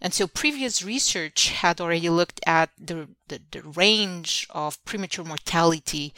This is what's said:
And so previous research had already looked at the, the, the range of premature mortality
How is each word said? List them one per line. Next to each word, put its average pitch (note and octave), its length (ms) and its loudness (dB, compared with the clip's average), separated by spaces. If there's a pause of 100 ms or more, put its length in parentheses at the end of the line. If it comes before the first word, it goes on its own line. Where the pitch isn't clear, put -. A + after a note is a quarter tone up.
And F3+ 140 -4
so G3 120 0
previous C4+ 560 -2
research F#3 680 0
had - 300 2
already E3+ 280 0
looked E3+ 380 2
at D#3+ 320 4
the, D#3+ 300 -10 (200)
the, C#3+ 120 -10 (100)
the - 120 -12
range F3+ 880 0
of D3+ 340 -8
premature F#3+ 400 -8
mortality D#3+ 920 0